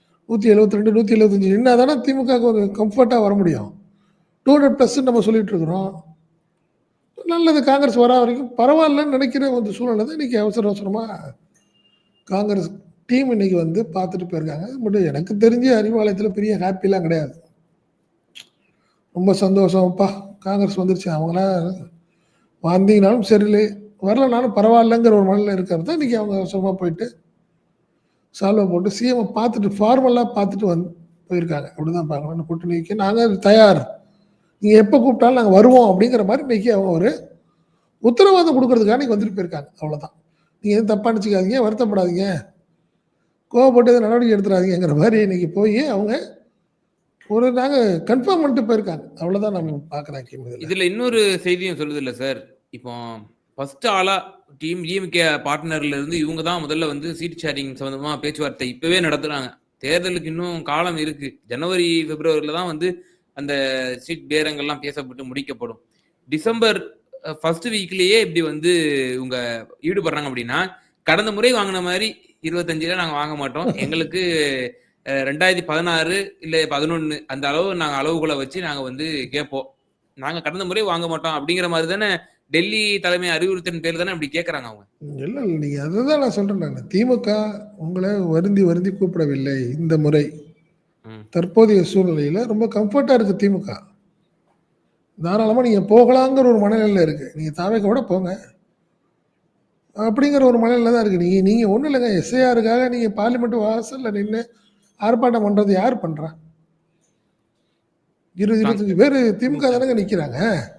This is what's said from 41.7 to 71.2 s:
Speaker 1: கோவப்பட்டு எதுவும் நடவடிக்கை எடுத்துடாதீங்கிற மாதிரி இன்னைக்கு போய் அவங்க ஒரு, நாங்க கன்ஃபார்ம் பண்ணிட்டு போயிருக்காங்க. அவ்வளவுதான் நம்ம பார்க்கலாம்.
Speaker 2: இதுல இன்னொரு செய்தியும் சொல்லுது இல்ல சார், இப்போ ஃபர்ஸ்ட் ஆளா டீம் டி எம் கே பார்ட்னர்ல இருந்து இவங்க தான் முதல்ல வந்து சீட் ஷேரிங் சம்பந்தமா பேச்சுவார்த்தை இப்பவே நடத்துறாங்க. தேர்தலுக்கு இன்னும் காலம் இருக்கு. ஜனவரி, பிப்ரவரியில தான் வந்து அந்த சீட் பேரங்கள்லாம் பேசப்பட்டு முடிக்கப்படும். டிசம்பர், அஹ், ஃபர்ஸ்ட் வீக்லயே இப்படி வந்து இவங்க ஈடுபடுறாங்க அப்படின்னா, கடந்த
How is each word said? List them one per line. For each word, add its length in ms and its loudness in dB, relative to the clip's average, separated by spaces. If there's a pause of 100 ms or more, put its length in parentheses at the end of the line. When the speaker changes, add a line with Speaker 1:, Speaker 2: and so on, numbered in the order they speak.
Speaker 1:
கோவப்பட்டு 340 6
எதுவும் 220 4
நடவடிக்கை 280 2
எடுத்துடாதீங்கிற 580 0
மாதிரி 240 4
இன்னைக்கு 280 0
போய் 380 0
அவங்க 520 -4 (920)
ஒரு, 240 2
நாங்க 520 0
கன்ஃபார்ம் 380 2
பண்ணிட்டு 200 0
போயிருக்காங்க. 520 -4
அவ்வளவுதான் 380 -4
நம்ம 360 -6
பார்க்கலாம். 340 -12 (220)
Speaker 2:
இதுல 380 -8
இன்னொரு 560 0
செய்தியும் 380 -4
சொல்லுது 200 -6
இல்ல 160 -6
சார், 340 -8 (240)
இப்போ 220 -16 (640)
ஃபர்ஸ்ட் 320 -8
ஆளா 500 -2 (220)
டீம் 240 -8
டி 120 -8
எம் 140 -4
கே 140 0
பார்ட்னர்ல 640 -2
இருந்து 320 -6
இவங்க 240 -4
தான் 200 -4
முதல்ல 240 -4
வந்து 280 -8
சீட் 280 -12
ஷேரிங் 320 -8
சம்பந்தமா 460 -10
பேச்சுவார்த்தை 480 -8
இப்பவே 320 -2
நடத்துறாங்க. 540 -4 (260)
தேர்தலுக்கு 440 -4
இன்னும் 380 -8
காலம் 340 -4
இருக்கு. 500 -10
ஜனவரி, 580 -2
பிப்ரவரியில 480 -4
தான் 140 -6
வந்து 360 -6 (320)
அந்த 200 -6 (440)
சீட் 300 -12
பேரங்கள்லாம் 520 -4
பேசப்பட்டு 420 -12
முடிக்கப்படும். 560 -12 (500)
டிசம்பர், 720 -2 (240)
அஹ், 120 -10
ஃபர்ஸ்ட் 340 -4
வீக்லயே 520 0
இப்படி 220 -2
வந்து 300 -2 (420)
இவங்க 520 -8 (140)
ஈடுபடுறாங்க 460 -4
அப்படின்னா, 420 -6 (340)
கடந்த 300 0